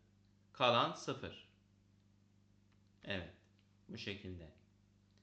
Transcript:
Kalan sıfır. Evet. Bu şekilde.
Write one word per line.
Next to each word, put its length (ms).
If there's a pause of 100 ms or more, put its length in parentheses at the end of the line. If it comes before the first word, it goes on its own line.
(520)
Kalan 400
sıfır. 560 (1600)
Evet. 260 (580)
Bu 100
şekilde. 500 (760)